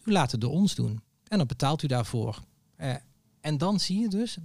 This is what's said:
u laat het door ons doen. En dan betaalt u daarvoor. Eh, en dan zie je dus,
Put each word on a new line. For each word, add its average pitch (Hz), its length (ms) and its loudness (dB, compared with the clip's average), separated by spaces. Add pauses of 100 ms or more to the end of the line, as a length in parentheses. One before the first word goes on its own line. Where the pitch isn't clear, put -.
u 220 60 2
laat 170 200 4
het 113 100 -2
door 123 100 0
ons 180 240 2
doen. 113 260 -2 (260)
En 214 100 0
dan 147 100 4
betaalt 139 360 0
u 156 40 0
daarvoor. 113 520 -2 (360)
Eh, 135 180 -6 (480)
en 151 160 -2
dan 185 220 2
zie 185 200 0
je 233 80 0
dus, 208 380 -2